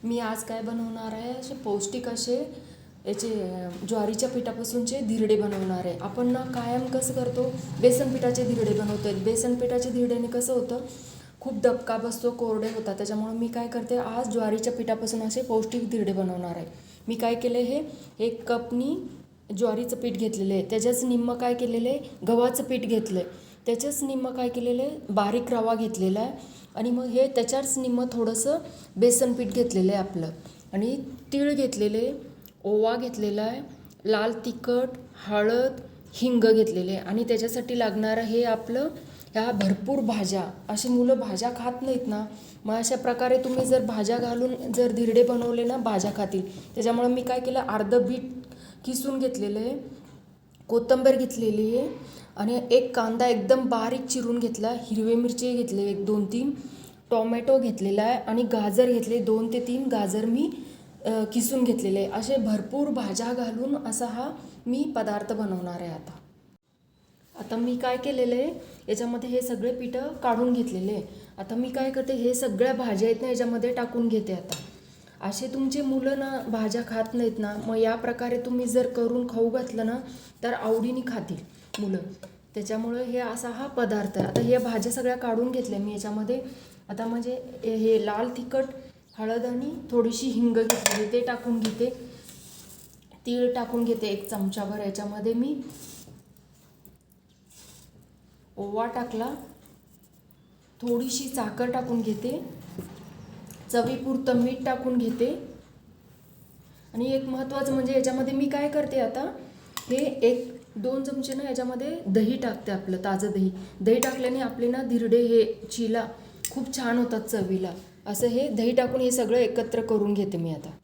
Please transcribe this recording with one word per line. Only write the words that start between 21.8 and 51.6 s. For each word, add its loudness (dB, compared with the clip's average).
आहे, 0
गव्हाचं 4
पीठ -2
घेतलं 0
आहे, -8
त्याच्याच -2
निम्म -2
काय -2
केलेलं 0
आहे, -4
बारीक 2
रवा 2
घेतलेला 0
आहे -2
आणि 0
मग 0
हे 4
त्याच्याच 2
निम्म 2
थोडंसं 0
बेसन 6
पीठ -2
घेतलेलं 4
आहे 2
आपलं -4
आणि 0
तीळ 4
घेतलेले, 2
ओवा 4
घेतलेला -2
आहे, -4
लाल 2
तिखट, 0
हळद, 2
हिंग 4
घेतलेले 6
आहे -2
आणि -2
त्याच्यासाठी 0
लागणारं 2
हे 2
आपलं, 0
ह्या 0
भरपूर 2
भाज्या. 0
अशी -2
मुलं 6
भाज्या -2
खात -4
नाहीत -2
ना, -2
मग 0
अशा 0
प्रकारे 2
तुम्ही 2
जर 4
भाज्या 0
घालून -2
जर 4
धिरडे 6
बनवले 2
ना, 0
भाज्या 0
खातील. -4
त्याच्यामुळे 2
मी 2
काय 0
केलं, 0
अर्ध 2
बीट 4
किसून -2
घेतलेलं 0
आहे, -6
कोथिंबीर 6
घेतलेली 0